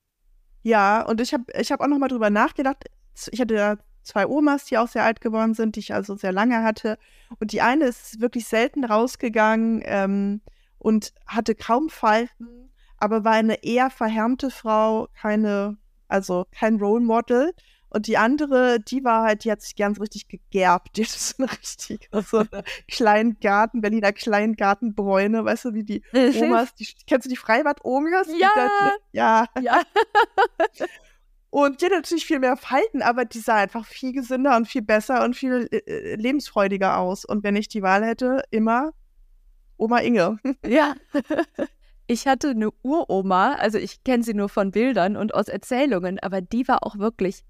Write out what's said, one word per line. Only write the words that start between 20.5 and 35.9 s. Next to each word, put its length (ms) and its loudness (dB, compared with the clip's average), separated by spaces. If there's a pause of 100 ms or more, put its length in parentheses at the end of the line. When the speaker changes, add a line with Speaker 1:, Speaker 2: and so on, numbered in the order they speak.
Speaker 1:
<laughs> 60 -14
Die 60 2
hatte 160 -8
so 180 -8
eine 140 -2
richtig, 600 -14
so 280 0
eine 240 -2 (240)
Kleingarten, 920 2
Berliner 300 0
Kleingartenbräune, 1300 0
weißt 200 -2
du, 100 -6
wie 80 -6
die 180 -6 (100)
Speaker 2:
Mhm. 300 4
Speaker 1:
Omas, 320 2
die, 140 -16 (180)
kennst 200 2
du 40 -10
die 80 -4
Freibad-Omas? 880 0
Die 120 -6
Speaker 2:
Ja. 160 6
Speaker 1:
da, 360 2 (200)
ja. 340 2 (160)
Speaker 2:
Ja. 260 2
<laughs> 40 -20 (1600)
Speaker 1:
Und 280 2
die 40 0
hat 60 2
natürlich 340 -2
viel 140 0
mehr 180 0
Falten, 460 -2
aber 220 0
die 120 -14
sah 200 0
einfach 280 -2
viel 260 -10
gesünder 460 0
und 100 0
viel 140 -4
besser 420 0
und 120 0
viel, 340 -2
äh, 80 -2
äh, 380 -8